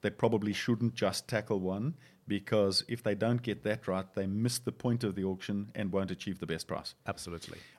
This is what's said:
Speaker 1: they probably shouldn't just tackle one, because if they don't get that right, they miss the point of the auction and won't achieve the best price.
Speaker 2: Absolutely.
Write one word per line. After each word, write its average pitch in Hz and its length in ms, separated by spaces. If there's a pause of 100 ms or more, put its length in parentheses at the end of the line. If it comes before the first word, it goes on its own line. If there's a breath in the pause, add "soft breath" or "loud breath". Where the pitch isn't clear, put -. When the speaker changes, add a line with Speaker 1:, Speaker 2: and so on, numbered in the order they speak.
Speaker 1:
they 101 100
probably 107 420
shouldn't 117 440
just - 320
tackle 107 320
one, 101 340 (320 loud breath)
because 101 600
if 117 160
they 104 120
don't 117 280
get 107 220
that 107 240
right, 92 260
they 95 120
miss 113 320
the - 120
point 120 320
of 98 140
the 95 80
auction 101 500
and 101 160
won't 95 220
achieve 92 260
the 85 80
best 80 220
price. - 260 (120)
Speaker 2:
Absolutely. 85 520 (200 loud breath)